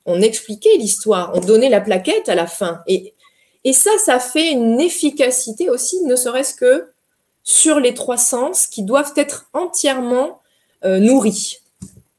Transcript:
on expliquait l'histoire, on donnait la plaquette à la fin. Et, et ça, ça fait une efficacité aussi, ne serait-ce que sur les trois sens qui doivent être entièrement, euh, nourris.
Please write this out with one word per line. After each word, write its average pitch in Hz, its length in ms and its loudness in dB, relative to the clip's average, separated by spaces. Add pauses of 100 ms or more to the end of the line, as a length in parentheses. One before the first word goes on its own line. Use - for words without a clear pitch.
on 180 160 0
expliquait 226 560 2
l'histoire, 202 580 -2
on 180 40 2
donnait 220 300 4
la 214 120 4
plaquette 214 480 -2
à 185 60 2
la 170 120 0
fin. 170 400 -8
Et, - 260 -2 (500)
et 262 100 2
ça, 403 180 4 (120)
ça 254 160 4
fait 320 320 -2
une 233 280 2
efficacité 294 920 -2
aussi, 349 340 -2
ne 254 120 0
serait-ce 254 400 -4
que 254 340 2 (540)
sur - 360 2
les 247 140 2
trois 247 240 -6
sens 262 500 -2
qui - 160 -8
doivent 277 320 -2
être - 380 -4
entièrement, 269 880 -4 (440)
euh, 190 140 2
nourris. 220 600 2 (580)